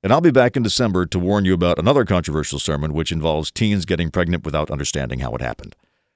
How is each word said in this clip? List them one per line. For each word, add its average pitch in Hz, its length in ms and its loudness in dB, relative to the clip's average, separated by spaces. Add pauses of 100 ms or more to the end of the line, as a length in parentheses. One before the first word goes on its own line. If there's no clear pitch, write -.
And 98 100 2
I'll 156 80 4
be 175 100 6
back 127 260 4
in 127 60 0
December 98 440 0
to 92 120 -4
warn 98 260 2
you 95 80 4
about 87 280 2
another 127 240 4
controversial 78 560 -2
sermon 76 320 -4
which 78 180 -2
involves 78 400 -2
teens 104 340 -2
getting 82 280 -2
pregnant 87 320 -2
without 76 260 -4
understanding 69 480 -6
how 62 160 -6
it 60 60 -8
happened. - 340 -10 (420)